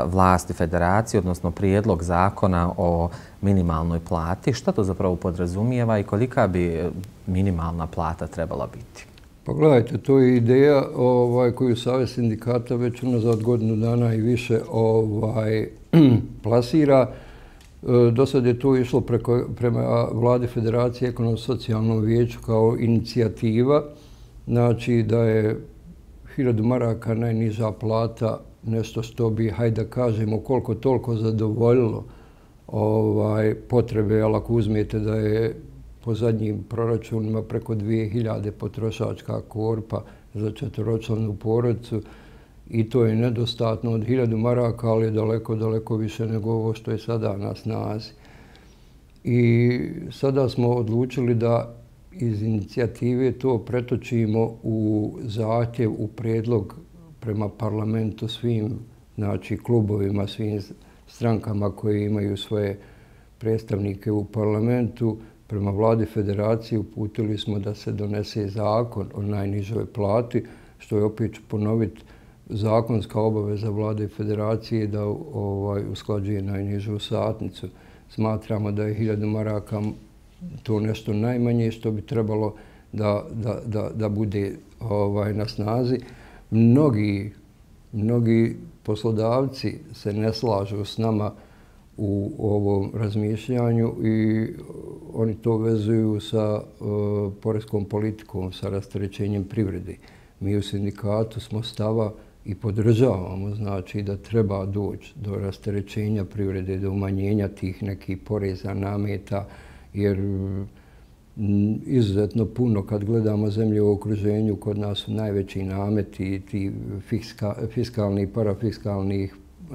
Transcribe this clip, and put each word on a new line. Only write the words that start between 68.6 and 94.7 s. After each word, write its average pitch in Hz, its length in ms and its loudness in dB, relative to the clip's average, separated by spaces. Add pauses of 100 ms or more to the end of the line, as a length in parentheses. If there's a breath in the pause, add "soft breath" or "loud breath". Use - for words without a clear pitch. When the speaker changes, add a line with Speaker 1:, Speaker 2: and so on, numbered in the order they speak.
Speaker 2:
o 101 80 -8
najnižoj 101 640 -4
plati, 113 580 0 (340 loud breath)
što - 200 -4
je, 104 60 4
opet 107 300 -2
ću - 140 -20
ponovit, 107 560 -2 (480 loud breath)
zakonska 110 720 0
obaveza 107 480 -2
Vlade 107 380 -2
Federacije 107 800 -2
da, 104 180 -2 (280)
ovaj, 101 580 -2
usklađuje 101 500 -4
najnižu 101 580 -4
satnicu. 104 680 -4 (420 loud breath)
Smatramo 107 640 -2
da 104 120 -2
je 107 100 -2
hiljadu 107 340 -2
maraka 107 540 -4 (840)
to 107 160 0
nešto 107 340 -2
najmanje 120 580 0
što 113 200 -4
bi 104 100 -4
trebalo 107 520 -2 (380 loud breath)
da, 104 400 0
da, 110 340 -4
da, 107 300 -2
da 107 140 -2
bude, 101 460 -2 (240)
ovaj, 104 540 0
na 104 140 -4
snazi. 120 520 -2 (520 loud breath)
Mnogi, 110 840 4 (580)
mnogi 113 640 2 (260)
poslodavci 113 920 0 (160)
se 104 200 -6
ne 107 200 0
slažu 101 520 -2
s - 120 -10
nama 110 340 0 (680 loud breath)
u 101 400 -2
ovom 101 560 0
razmišljanju 113 1000 0 (100)
i 110 440 2 (640)